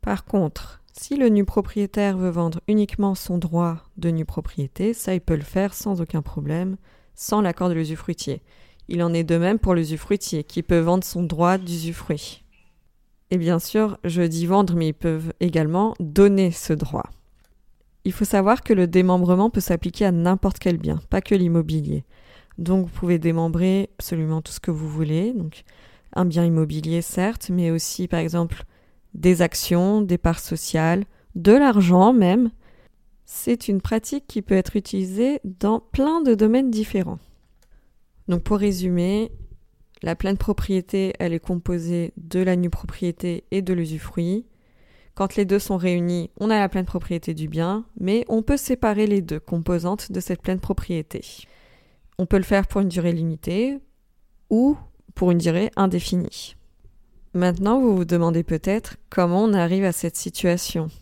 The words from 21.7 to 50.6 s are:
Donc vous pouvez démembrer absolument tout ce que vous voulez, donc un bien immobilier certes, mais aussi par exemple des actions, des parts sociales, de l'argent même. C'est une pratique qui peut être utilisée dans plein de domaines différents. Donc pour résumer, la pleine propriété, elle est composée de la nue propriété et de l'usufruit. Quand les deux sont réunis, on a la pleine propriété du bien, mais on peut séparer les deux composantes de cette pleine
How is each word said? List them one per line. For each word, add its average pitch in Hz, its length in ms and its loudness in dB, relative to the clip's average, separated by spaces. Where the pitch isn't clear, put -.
Donc 180 300 0
vous 170 60 -12
pouvez 175 260 0
démembrer 165 800 0
absolument 160 420 -4
tout - 120 -14
ce - 80 -12
que - 100 -4
vous 156 180 -4
voulez, 160 460 -2
donc 165 300 -8
un 180 100 2
bien 170 200 2
immobilier 160 580 0
certes, - 480 -4
mais 180 200 0
aussi 165 380 -4
par 170 120 0
exemple 170 440 -2
des 175 260 4
actions, 185 600 2
des 180 160 0
parts 165 220 0
sociales, 165 640 0
de 180 180 6
l'argent 208 600 8
même. 226 380 4
C'est - 440 -4
une 196 120 0
pratique 226 480 -4
qui 214 140 -6
peut 196 120 0
être 190 220 0
utilisée 196 680 -2
dans 208 360 -2
plein 311 400 0
de 269 140 4
domaines 226 360 2
différents. 196 480 -4
Donc 175 140 0
pour 208 160 0
résumer, 185 720 0
la 170 120 -2
pleine 196 220 -2
propriété, 190 840 -2
elle 175 140 -2
est 165 80 -4
composée 170 760 -4
de 170 240 -4
la 185 140 2
nue 180 160 0
propriété - 800 -6
et 196 120 -2
de 185 100 -2
l'usufruit. 170 760 -4
Quand 196 220 -4
les 202 100 2
deux 196 120 2
sont 196 200 -2
réunis, 175 600 -2
on 214 120 0
a 214 80 4
la 196 100 2
pleine 185 160 -2
propriété 170 480 -6
du 156 160 -6
bien, 170 380 -2
mais 196 300 0
on 226 140 0
peut 277 160 2
séparer 214 480 0
les 202 160 2
deux 156 180 -6
composantes 175 720 -2
de 185 80 -4
cette 180 220 -6
pleine 185 180 -2